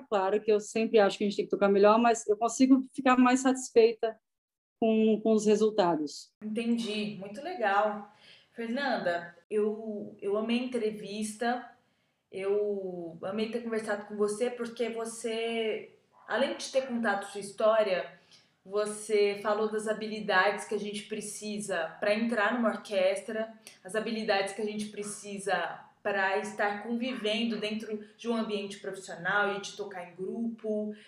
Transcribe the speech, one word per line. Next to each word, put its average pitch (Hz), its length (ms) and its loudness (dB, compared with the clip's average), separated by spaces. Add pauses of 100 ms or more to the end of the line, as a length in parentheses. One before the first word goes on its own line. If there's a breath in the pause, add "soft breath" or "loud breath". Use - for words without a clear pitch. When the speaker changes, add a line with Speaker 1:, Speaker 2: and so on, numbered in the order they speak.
Speaker 1:
claro 196 320 2
que 220 100 0
eu 208 80 4
sempre 220 400 2
acho 196 180 6
que 214 60 0
a 208 40 2
gente 196 80 -2
tem 190 100 -2
que - 60 -6
tocar 196 180 4
melhor, 208 300 8
mas 233 280 2
eu 208 100 4
consigo 262 560 4
ficar 254 240 4
mais 254 240 6
satisfeita 262 760 4 (640)
com, 220 420 4
com 220 120 4
os 214 120 4
resultados. 202 840 2 (120)
Speaker 2:
Entendi, 214 760 -4
muito 208 220 -12
legal. 214 680 0 (400 soft breath)
Fernanda, 226 840 -4 (140)
eu, 214 720 -4
eu 202 180 -2
amei 233 220 0
a 254 40 -4
entrevista, 220 1080 -4 (600)
eu 190 920 -2
amei 220 300 -4
ter 233 100 -4
conversado 214 440 -4
com 208 100 -12
você, 208 340 0
porque 233 400 -4
você, 226 1080 -4 (320)
além 262 300 0
de - 140 -10
ter 262 160 0
contado 226 380 -2
sua 202 160 -10
história, 214 680 2 (540 soft breath)
você 208 760 2
falou 214 280 2
das 214 160 -2
habilidades 208 800 2
que - 80 -6
a 202 60 -2
gente 208 240 -6
precisa 208 960 -6
pra 208 160 2
entrar 226 400 2
numa 233 140 2
orquestra, 208 840 0 (300 soft breath)
as 185 120 -10
habilidades 214 580 0
que 226 80 -6
a 214 40 -2
gente 208 220 -4
precisa 196 1000 -6 (200)
pra 196 320 0
estar 208 460 -4
convivendo 233 760 -2
dentro 214 400 -6 (160 loud breath)
de 233 140 -8
um 226 60 0
ambiente 202 420 -4
profissional 190 760 -2
e 196 40 -6
de - 160 -12
tocar 190 320 -10
em 175 80 -20
grupo, 214 760 -6 (140 loud breath)